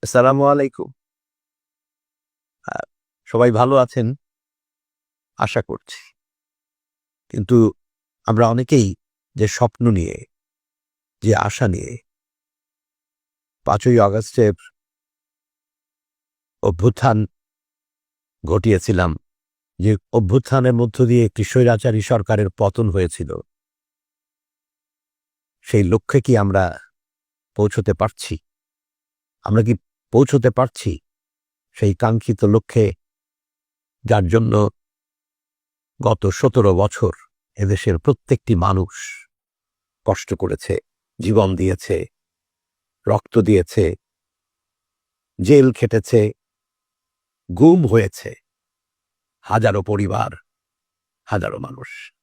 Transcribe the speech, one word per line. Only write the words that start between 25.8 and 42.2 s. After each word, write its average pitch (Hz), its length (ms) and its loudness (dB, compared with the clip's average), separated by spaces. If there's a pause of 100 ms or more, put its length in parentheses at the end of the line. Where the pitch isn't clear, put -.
লক্ষ্যে 110 360 0
কি 127 160 -2
আমরা 98 280 0 (920)
পৌঁছতে 104 380 -2
পারছি? - 400 -6 (1120)
আমরা 107 160 2
কি 113 120 0 (380)
পৌঁছতে 131 380 4
পারছি 123 420 -4 (840)
সেই 101 180 0
কাঙ্ক্ষিত 113 500 -2
লক্ষ্যে, 107 420 2 (1160)
যার 107 240 2
জন্য 113 260 2 (1500)
গত 110 300 -2
সতেরো 104 460 2
বছর 98 360 -2 (460)
এদেশের 101 400 -2
প্রত্যেকটি - 580 -2
মানুষ 92 380 -2 (1120)
কষ্ট - 280 -4
করেছে, - 400 -8 (460)
জীবন 101 360 2
দিয়েছে, 92 400 -4 (1080)